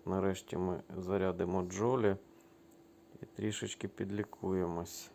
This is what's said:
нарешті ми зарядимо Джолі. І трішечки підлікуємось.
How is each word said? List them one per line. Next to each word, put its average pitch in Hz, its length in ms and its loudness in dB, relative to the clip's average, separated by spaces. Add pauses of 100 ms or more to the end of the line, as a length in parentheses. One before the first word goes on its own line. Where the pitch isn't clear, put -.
нарешті 95 520 0
ми 90 260 0 (140)
зарядимо 92 680 2
Джолі. 104 520 4 (1040)
І - 40 -10
трішечки 104 640 -4
підлікуємось. 95 1300 -2